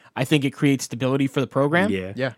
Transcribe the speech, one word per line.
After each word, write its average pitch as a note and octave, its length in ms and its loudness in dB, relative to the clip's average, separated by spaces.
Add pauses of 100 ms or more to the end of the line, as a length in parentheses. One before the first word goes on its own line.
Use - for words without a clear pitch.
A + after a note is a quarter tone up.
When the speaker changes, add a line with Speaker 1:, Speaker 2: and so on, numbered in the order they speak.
(160)
Speaker 1:
I B2 100 -2
think D3 200 2
it C3+ 60 0
creates C#3 340 2
stability C3 420 -2
for C#3 140 -2
the A#2+ 60 -2
program. D#3 420 0
Speaker 2:
Yeah. F#2+ 260 -4
Speaker 3:
Yeah. B2 220 -4